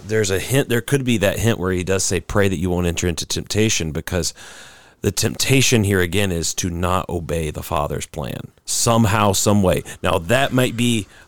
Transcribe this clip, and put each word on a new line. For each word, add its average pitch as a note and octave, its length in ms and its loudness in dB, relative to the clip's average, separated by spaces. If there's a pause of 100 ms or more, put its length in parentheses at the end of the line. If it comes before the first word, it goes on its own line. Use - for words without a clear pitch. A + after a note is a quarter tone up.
there's G#2+ 240 0
a F#2+ 80 0
hint, C3 300 0
there A#2+ 120 0
could C#3 220 0
be A#2+ 140 2
that G2 220 2
hint G#2+ 200 2
where F#2 140 -2
he F2+ 100 -2
does F#2 200 0
say, F2 180 -2
"Pray G2+ 260 2
that F#2+ 100 0
you F2+ 120 -2
won't F2 180 0
enter E2+ 200 0
into E2 180 -2
temptation," G2+ 680 -2
because E2 420 -4 (680)
the G2+ 100 0
temptation A#2 720 2
here, G2 160 2
again, F#2 320 0
is E2 220 -4
to - 160 -4
not F2 400 -2
obey D#2+ 420 -4
the D2+ 100 -8
Father's D2 440 -4
plan D2 340 -8 (240)
somehow, A2 680 2
some G2+ 280 4
way. F2+ 220 2 (180)
Now, F2+ 160 0
that A#2 360 0
might B2+ 240 0
be, A#2 300 0 (200)